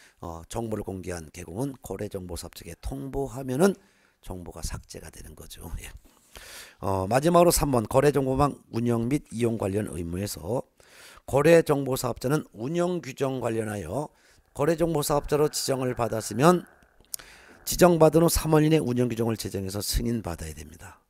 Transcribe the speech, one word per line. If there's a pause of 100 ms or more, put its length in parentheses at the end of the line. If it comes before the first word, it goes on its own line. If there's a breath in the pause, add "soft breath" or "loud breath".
(200 loud breath)
어,
정보를
공개한
개공은
거래
정보
사업
측에
통보하면은 (460 soft breath)
정보가
삭제가
되는
거죠. (100)
예. (880 loud breath)
어,
마지막으로
삼
번
거래
정보망 (120)
운영
및
이용
관련
의무에서 (640 loud breath)
거래
정보
사업자는
운영
규정
관련하여 (440 soft breath)
거래
정보
사업자로
지정을
받았으면 (1000 loud breath)
지정받은
후
삼
월
이내
운영
규정을
제정해서
승인받아야
됩니다. (120)